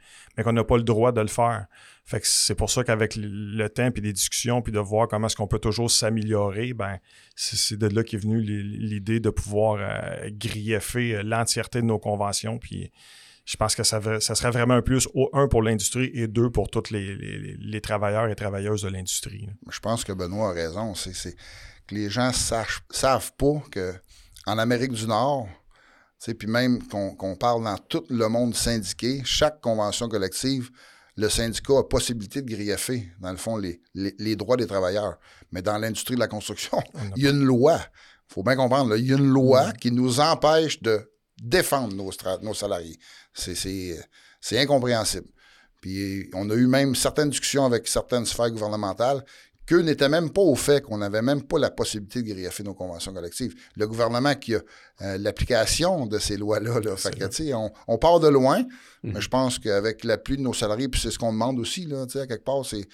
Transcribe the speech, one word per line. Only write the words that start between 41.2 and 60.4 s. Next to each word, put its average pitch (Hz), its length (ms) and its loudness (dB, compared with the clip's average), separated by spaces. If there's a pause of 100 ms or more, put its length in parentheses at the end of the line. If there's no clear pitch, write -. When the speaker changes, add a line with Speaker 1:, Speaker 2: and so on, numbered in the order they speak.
Speaker 2:
défendre 123 540 2
nos 95 160 -6
stra-, 92 300 -6
nos 104 120 -6
salariés. 90 440 -4 (360)
C'est, 90 220 -8
c'est, 92 420 -6
euh, 85 40 -14 (380)
c'est 107 200 -2
incompréhensible. 123 680 2 (540)
Puis, 98 520 -6
on 101 160 -4
a 107 60 0
eu 123 120 6
même 135 280 4
certaines 147 340 2
discussions 135 360 0
avec 120 220 2
certaines 117 380 0
sphères 117 260 0
gouvernementales 107 720 0 (440)
qu'eux 170 140 6
n'étaient 143 280 2
même 156 200 2
pas 156 120 2
au 156 140 6
fait 143 260 4
qu'on 107 180 -6
n'avait 104 240 0
même 139 180 2
pas - 160 -4
la 123 140 2
possibilité 107 500 -4
de 107 120 -6
greffer 92 280 -8
nos 101 140 -10
conventions 90 360 -10
collectives. 92 440 -8 (200)
Le 107 120 0
gouvernement 120 480 2
qui - 180 -4
a, 104 60 0 (420)
euh, 98 160 -4
l'application 117 880 0
de 104 140 -2
ces 104 180 -2
lois-là, 107 420 0
là. 104 180 -2
Speaker 1:
C'est - 120 -4
Speaker 2:
Fait 101 60 -4
que, 107 60 -12
Speaker 1:
vrai. 98 80 -4
Speaker 2:
tu 160 160 -4
sais, 143 100 -2
on, 110 160 -4 (160)
on 117 100 2
part 165 220 6
de 156 80 8
loin, 143 360 6 (400)
Speaker 1:
Mhm. 113 100 -6
Speaker 2:
mais 87 80 -4
je 101 80 -6
pense 131 300 0
qu'avec 107 440 0
l'appui 117 340 0
de 139 40 -6